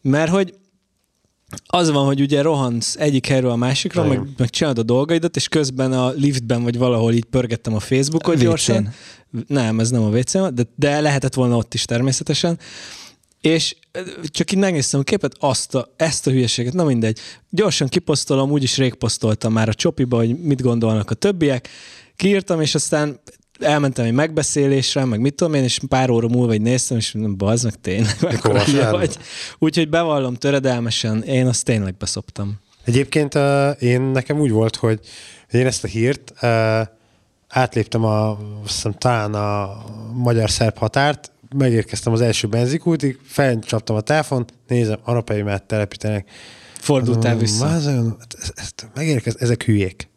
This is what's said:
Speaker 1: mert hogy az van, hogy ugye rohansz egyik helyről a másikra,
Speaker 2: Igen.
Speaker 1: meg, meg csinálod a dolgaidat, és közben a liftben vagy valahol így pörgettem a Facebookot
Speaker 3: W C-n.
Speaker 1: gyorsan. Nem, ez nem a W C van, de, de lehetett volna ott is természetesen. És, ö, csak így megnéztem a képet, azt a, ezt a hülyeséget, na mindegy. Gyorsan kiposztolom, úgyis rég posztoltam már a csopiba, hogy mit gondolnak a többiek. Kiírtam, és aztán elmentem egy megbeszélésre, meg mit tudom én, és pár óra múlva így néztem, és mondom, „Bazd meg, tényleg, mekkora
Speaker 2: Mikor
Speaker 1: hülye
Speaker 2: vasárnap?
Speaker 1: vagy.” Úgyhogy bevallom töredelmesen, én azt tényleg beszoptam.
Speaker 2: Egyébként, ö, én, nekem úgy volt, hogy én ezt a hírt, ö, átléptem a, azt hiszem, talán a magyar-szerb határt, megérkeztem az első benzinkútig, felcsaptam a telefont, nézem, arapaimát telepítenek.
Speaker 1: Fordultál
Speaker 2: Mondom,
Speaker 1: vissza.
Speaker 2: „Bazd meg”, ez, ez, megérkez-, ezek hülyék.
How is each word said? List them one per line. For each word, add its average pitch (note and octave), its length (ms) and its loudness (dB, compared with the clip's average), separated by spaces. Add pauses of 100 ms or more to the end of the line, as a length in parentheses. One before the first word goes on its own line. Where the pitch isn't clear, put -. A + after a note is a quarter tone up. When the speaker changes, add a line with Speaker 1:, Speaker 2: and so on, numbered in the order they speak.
Speaker 1:
mert D3+ 300 2
hogy F#3+ 220 0 (1120)
az E3+ 260 2
van, C#3 140 2
hogy C#3 160 2
ugye C#3 200 2
rohansz C3 580 -2
egyik C#3+ 260 0
helyről C3 260 2
a A#2 40 0
másikra, C#3 500 -2
Speaker 2:
Igen. C#3 120 2
Speaker 1:
meg, C#3 100 -6 (100)
meg A#2+ 120 0
csinálod C#3 300 -2
a A2+ 40 0
dolgaidat, D#3 520 0
és C3+ 120 -2
közben C3 460 0
a B2+ 160 0
liftben B2+ 540 0
vagy A#2+ 140 -2
valahol A#2 360 2
így A#2 120 2
pörgettem A#2 480 -2
a G#2+ 60 0
Facebookot D3 560 0
Speaker 3:
W - 20 2
C-n. B2 60 4
Speaker 1:
gyorsan. A2 500 2 (540)
Nem, A2+ 320 0
ez A2+ 100 0
nem A#2+ 140 2
a G#2+ 40 2
W A#2 140 2
C - 120 -4
van, F#3+ 220 0
de, A#2+ 80 0 (120)
de C#3+ 240 2
lehetett C#3+ 340 0
volna B2 220 2
ott A2+ 180 -2
is - 120 -4
természetesen. C#3 720 0 (840)
És, D#3+ 340 2 (160)
ö, - 80 -10 (240)
csak D#3 280 -4
így F#3+ 80 2
megnéztem D#3+ 400 0
a C3+ 40 0
képet, - 360 -2
azt C3+ 360 -2
a, B2 200 -4
ezt D#3+ 320 -2
a C#3 40 2
hülyeséget, B2 420 0
na F3+ 100 0
mindegy. A2+ 360 2 (300)
Gyorsan E3+ 380 0
kiposztolom, C#3 640 0
úgyis C#3 260 0
rég C3 160 2
posztoltam A2 600 -2
már A2 160 2
a A2 40 0
csopiba, B2+ 440 0
hogy A#2 220 0
mit C#3+ 220 0
gondolnak A2+ 500 2
a - 20 0
többiek. D#3 560 0 (460)
Kiírtam, F#3 460 0
és D3+ 140 0
aztán D3 440 -2 (400)
elmentem C#3+ 460 0
egy A2+ 80 2
megbeszélésre, C#3 920 0
meg A2 140 0
mit C#3 140 0
tudom D#3+ 200 0
én, C#3 100 2
és A#2+ 240 0
pár C3 220 2
óra A#2 180 2
múlva A#2+ 260 2
így G#2+ 80 2
néztem, B2 360 0
és G#2+ 140 -4
mondom, G#2+ 260 -4
„Bazd A2 260 2
meg, A2+ 180 -2
tényleg, G#2 400 0
mekkora A#2 320 0
Speaker 2:
Mikor G2+ 120 4
Speaker 1:
hülye C#3+ 120 4
Speaker 2:
vasárnap? A2 220 2
Speaker 1:
vagy.” - 180 -2 (420)
Úgyhogy D#3 300 2
bevallom D3 460 0
töredelmesen, A#2+ 880 0
én B2+ 240 2
azt A#2+ 160 0
tényleg G2 340 0
beszoptam. G2+ 640 -8 (240)
Speaker 2:
Egyébként, C#3+ 520 2
ö, C#3 340 2
én, B2+ 320 2
nekem C3 380 0
úgy C#3+ 120 2
volt, A2 240 2
hogy A2 240 0 (520)
én B2 140 4
ezt - 180 -2
a G#2 40 -6
hírt, A2+ 540 -2
ö, A2+ 400 2 (640)
átléptem A#2+ 580 0
a, G#2+ 260 2
azt G#2 80 -8 (360)
hiszem, G#2 220 -4
talán A2 360 0
a G#2 420 -4 (380)
magyar-szerb A#2 640 0
határt, C#3 540 -2 (260)
megérkeztem A#2 560 0
az A2+ 80 2
első A2+ 260 2
benzinkútig, C3+ 800 0
felcsaptam A#2 720 0
a G#2+ 60 0
telefont, C#3+ 520 -2 (140)
nézem, A2+ 360 0
arapaimát G#2 600 -2
telepítenek. G#2+ 640 -4 (440)
Speaker 1:
Fordultál A#2+ 600 0
Speaker 2:
Mondom, A2 40 -2
Speaker 1:
vissza. A2 260 0
Speaker 2:
„Bazd D#3+ 200 0 (180)
meg”, A2+ 100 0 (280)
ez, - 140 -8
ez, - 140 -12 (260)
megérkez-, C3+ 460 -2
ezek A#2+ 220 0
hülyék. G2+ 540 0